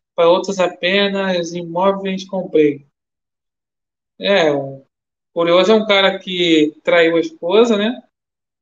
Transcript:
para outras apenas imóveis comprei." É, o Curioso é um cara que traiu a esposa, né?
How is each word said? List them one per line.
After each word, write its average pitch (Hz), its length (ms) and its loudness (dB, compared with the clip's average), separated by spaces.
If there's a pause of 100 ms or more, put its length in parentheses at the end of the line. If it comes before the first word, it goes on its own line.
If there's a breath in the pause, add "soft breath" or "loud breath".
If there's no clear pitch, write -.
(140)
para 170 160 2
outras 185 300 0
apenas 185 920 -2
imóveis 185 720 -4
comprei." 156 600 -2 (1300)
É, 185 340 0
o 135 320 -8 (480)
Curioso 175 400 2
é - 20 6
um 208 120 2
cara 196 320 0
que 165 560 0 (100)
traiu 170 320 2
a 165 40 2
esposa, 202 560 0
né? 233 260 -4 (580)